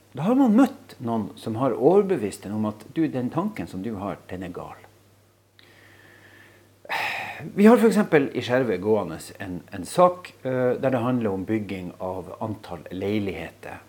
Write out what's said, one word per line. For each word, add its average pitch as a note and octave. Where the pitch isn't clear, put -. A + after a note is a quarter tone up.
Da D#3
har B3+
man A#3+
møtt -
noen A2+
som A2
har B2+
overbevist D#3
en G2+
om G#2+
at, -
du, E3
den B2
tanken F3+
som F#2
du A#2
har, G2
den F#2+
er E2+
gal. -
Vi G#3
har A3+
for A3+
eksempel F3
i B2
Skjervøy A#2+
gående F#2+
en, F2+
en F#2
sak, F3+
eh, B2+
der C3
det A#2
handler A#2+
om F#2+
bygging F#2+
av F#2
antall G2+
leiligheter F#2